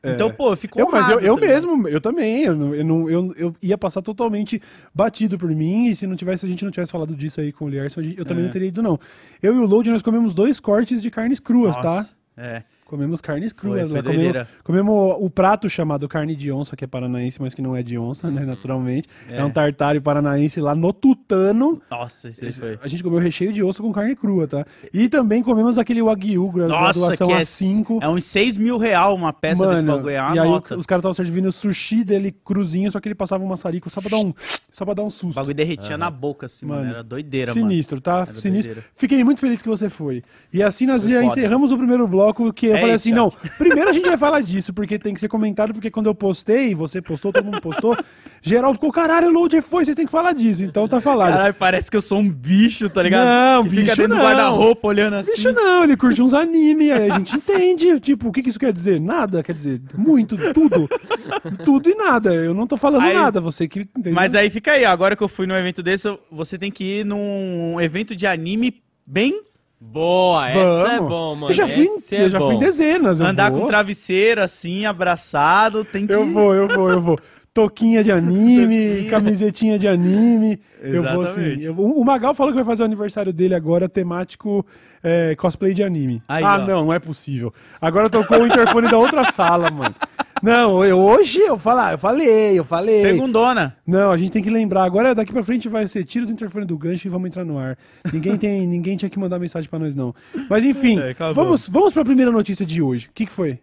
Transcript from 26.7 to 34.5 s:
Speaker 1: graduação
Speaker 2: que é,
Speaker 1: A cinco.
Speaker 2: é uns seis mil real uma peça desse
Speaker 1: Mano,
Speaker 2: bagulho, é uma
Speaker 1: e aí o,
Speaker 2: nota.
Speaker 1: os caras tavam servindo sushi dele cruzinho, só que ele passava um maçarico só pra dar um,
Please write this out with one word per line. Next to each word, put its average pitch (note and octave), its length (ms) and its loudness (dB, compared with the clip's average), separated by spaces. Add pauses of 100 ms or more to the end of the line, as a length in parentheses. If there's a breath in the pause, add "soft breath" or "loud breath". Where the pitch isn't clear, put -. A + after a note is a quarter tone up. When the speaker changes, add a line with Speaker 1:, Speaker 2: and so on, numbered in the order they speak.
Speaker 1:
graduação F3 260 0
Speaker 2:
que F3+ 60 2
é, E3+ 60 2
Speaker 1:
A E3 60 0
cinco. G#3 560 -2
Speaker 2:
é D3+ 80 -2
uns F3 160 -2
seis G#3+ 320 0
mil A#3 220 0
real G3 380 2
uma E3 160 -4
peça F3 340 0
desse F3 180 2
Speaker 1:
Mano, D3 140 2
Speaker 2:
bagulho, C#3 160 -4
é C3+ 80 -2
uma D#3 140 -2
Speaker 1:
e - 20 2
aí E3 100 4
o, - 40 4
Speaker 2:
nota. - 260 -4
Speaker 1:
os F3 80 -8
caras F3+ 160 0
tavam F#3 120 -2
servindo F3+ 360 -2
sushi G#3 540 -2
dele G3 260 -2 (140)
cruzinho, F#3+ 480 -2
só G3+ 80 -8
que G#3+ 80 -10
ele G#3 80 -8
passava F#3+ 260 -6
um F#3+ 60 -8
maçarico F3 420 -8
só G3+ 100 -10
pra G3 100 -8
dar A3 80 -2
um, G3 140 -2 (380 loud breath)